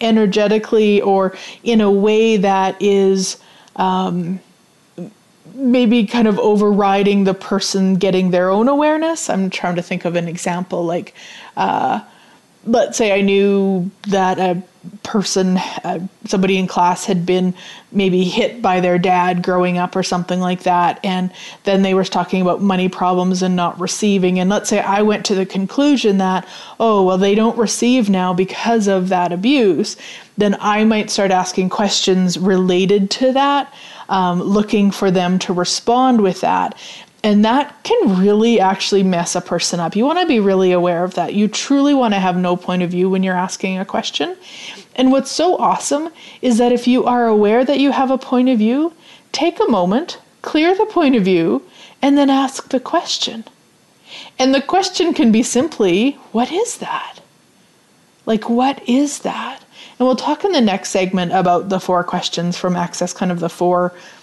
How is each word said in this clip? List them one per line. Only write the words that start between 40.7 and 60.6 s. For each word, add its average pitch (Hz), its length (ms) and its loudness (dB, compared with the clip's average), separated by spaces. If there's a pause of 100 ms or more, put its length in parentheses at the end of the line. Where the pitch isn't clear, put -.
aware 175 320 2
of 185 120 -6
that. 180 180 -4
You 208 140 2
truly 277 480 0
wanna 226 240 2
have 185 180 0
no 180 180 0
point 180 280 -4
of 175 80 -4
view 180 180 0
when 190 140 0
you're 185 100 0
asking 185 460 -4
a 190 60 -6
question. - 500 -6 (600)
And 262 160 4
what's 269 200 0
so 349 260 0
awesome 269 520 -2 (340)
is 240 160 2
that 240 120 4
if 240 160 0
you 247 180 4
are 247 200 2
aware 214 400 4
that 277 140 0
you 277 120 4
have 254 200 0
a 262 80 0
point 254 300 0
of 247 100 2
view, 269 340 0 (380)
take 339 280 -2
a 415 120 2
moment, 202 480 0 (240)
clear 330 320 2
the 403 100 0
point 302 300 2
of 214 80 4
view, 185 400 0 (360)
and 277 160 2
then 285 140 4
ask 269 400 -2
the 262 100 0
question. 240 640 -6 (920)
And 262 160 2
the 269 80 2
question 370 500 -2
can 247 200 2
be 220 100 4
simply, 240 800 0 (120)
"What 240 200 -2
is 427 260 -4
that?" - 440 -10 (1080)
Like, 220 240 -2
"What 254 360 -2
is 285 320 0
that?" - 420 -10 (360)
And 247 80 0
we'll 254 100 2
talk 294 280 -4
in 403 80 0
the 320 100 2